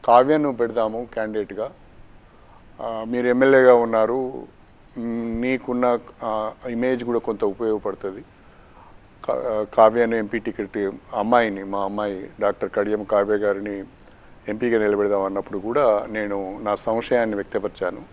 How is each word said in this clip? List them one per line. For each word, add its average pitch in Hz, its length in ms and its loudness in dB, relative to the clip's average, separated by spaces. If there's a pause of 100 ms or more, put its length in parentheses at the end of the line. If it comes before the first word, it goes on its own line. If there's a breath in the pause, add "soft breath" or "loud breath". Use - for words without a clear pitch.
"కావ్యను 135 520 4
పెడదాము 113 580 -2
క్యాండిడేట్గా, 107 580 -6 (1080 soft breath)
ఆ, 113 260 -6
మీరు 123 180 -2
ఎమ్మెల్యేగా 127 480 8
ఉన్నారు, 120 720 0 (520)
మ్, 117 420 -6
నీకున్న, 123 580 0 (260)
ఆ, 110 280 -4 (160)
ఇమేజ్ 120 360 -2
కూడా 117 140 -2
కొంత 110 260 -4
ఉపయోగపడుతుంది. 104 800 -4 (1000 soft breath)
కా-, 131 140 -2
ఆ, 107 360 -4
కావ్యను 113 400 4
ఎంపీ 110 240 -4
టికెట్, 104 520 -4 (240)
అమ్మాయిని, 107 500 2
మా 98 200 -4
అమ్మాయి 101 460 -6 (100)
డాక్టర్ 101 340 -2
కడియం 104 300 -2
కావ్య 104 300 2
గారిని 101 500 -4 (640 soft breath)
ఎంపీగా 113 300 0
నిలబెడదాం" 101 440 2
అన్నప్పుడు 98 360 -6
కూడా 110 520 0
నేను 101 520 -6
నా 104 120 -2
సంశయాన్ని 113 640 -2
వ్యక్తపరిచాను. 98 680 -6 (100)